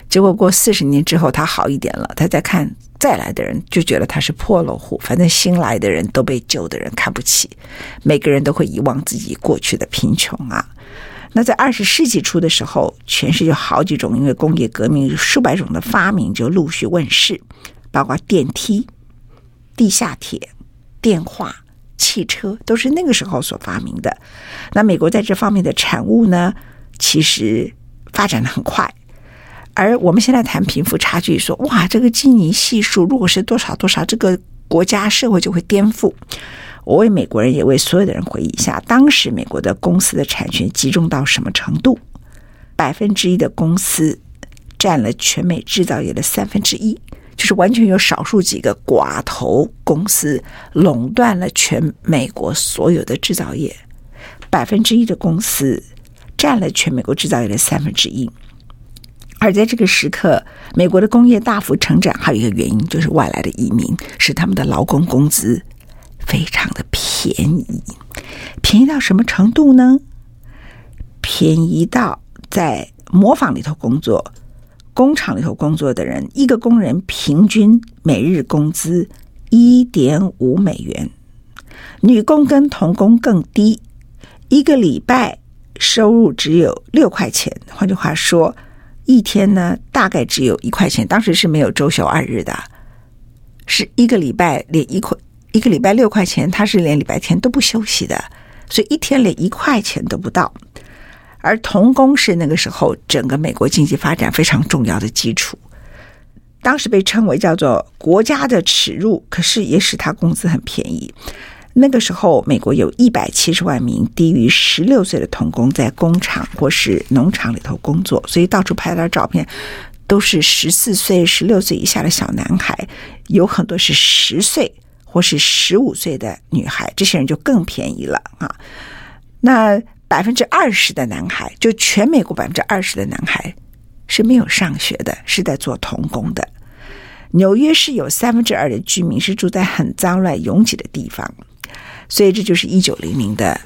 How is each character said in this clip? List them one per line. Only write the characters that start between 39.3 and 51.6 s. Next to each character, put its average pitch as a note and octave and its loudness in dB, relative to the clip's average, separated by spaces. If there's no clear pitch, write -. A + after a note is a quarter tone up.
美 - -6
国 - -8
的 - 0
公 F3 0
司 - 0
的 C#3+ 0
产 - -6
权 - -4
集 - -2
中 E3 2
到 C#3 -2
什 - -2
么 - -6
程 - -4
度？ A#3 2
百 D3 0
分 G#3 -2
之 F#3 0
一 F3+ 4
的 B2 0
公 E3 0
司 - -2
占 E3+ 2
了 A2 -2
全 - -2
美 E3+ -2
制 - -2
造 C3+ -2
业 - -6
的 - -6
三 - -4
分 G#3 -2
之 - -2
一， A3 -4
就 - -4
是 G3+ 2
完 F#3+ 4
全 A#3 4
有 F#3+ 4
少 - 0
数 G3+ 2
几 - -4
个 - -2
寡 D2 0
头 A#2+ -2
公 D#3+ 0
司 D3 -2
垄 C#3 2
断 A#3 2
了 F#3 -4
全 - -2